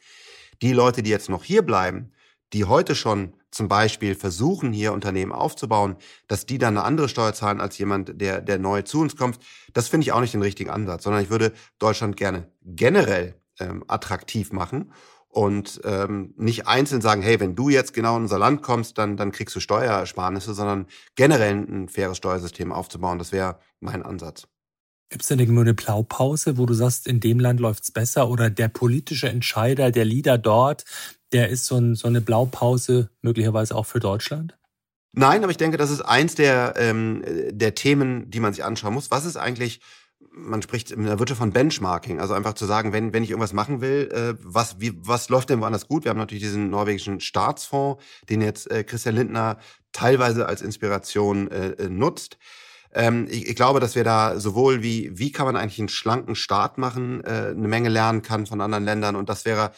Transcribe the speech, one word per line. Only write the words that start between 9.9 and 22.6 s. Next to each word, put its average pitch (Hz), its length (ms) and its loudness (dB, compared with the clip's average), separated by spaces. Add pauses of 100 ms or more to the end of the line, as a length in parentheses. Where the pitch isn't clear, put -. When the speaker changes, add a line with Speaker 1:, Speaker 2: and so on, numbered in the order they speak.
Speaker 1:
ich - 80 0
auch 117 80 2
nicht 123 140 0
den 104 80 0
richtigen 101 280 -4
Ansatz, 98 340 -6
sondern 104 180 2
ich 95 80 -4
würde 110 220 2 (260)
Deutschland 107 380 0
gerne 92 320 -4 (140)
generell, 95 720 2 (240)
ähm, 92 300 -10
attraktiv - 640 -6
machen 95 400 -6 (360)
und, 101 560 -2
ähm, 101 520 -4
nicht 110 320 -2
einzeln 135 320 2
sagen, 104 220 4
hey, 107 180 4
wenn 92 160 0
du 127 120 0
jetzt 131 240 4
genau 117 240 2
in 113 80 -2
unser 98 140 0
Land 135 240 2
kommst, 120 360 -2
dann, 104 180 0
dann 101 160 -2
kriegst - 240 -10
du 95 40 -6
Steuersparnisse, 98 920 -2
sondern 101 320 -2 (300)
generell 123 380 6
ein 95 340 -6
faires 92 300 -4
Steuersystem 90 540 -4